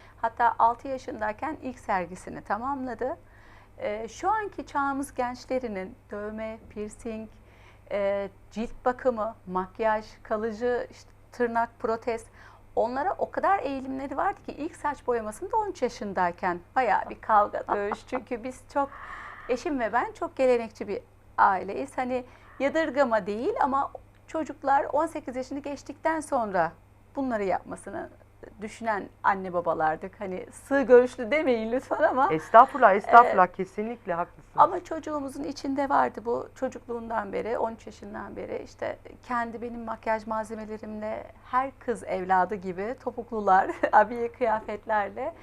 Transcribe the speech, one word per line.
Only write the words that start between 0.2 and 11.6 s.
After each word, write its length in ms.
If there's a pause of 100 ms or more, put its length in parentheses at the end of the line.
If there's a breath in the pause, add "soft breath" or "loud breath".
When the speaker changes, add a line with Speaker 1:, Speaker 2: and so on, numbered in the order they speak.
Speaker 1:
Hatta 380
altı 280
yaşındayken 760
ilk 180
sergisini 640
tamamladı. 760 (600 soft breath)
E, 300
şu 220
anki 360
çağımız 480
gençlerinin 840 (160)
dövme, 460 (120)
piercing, 600 (640 soft breath)
e, 380 (220)
cilt 340
bakımı, 500 (120)
makyaj, 580 (180)
kalıcı 680
işte 200 (200)
tırnak, 380 (100)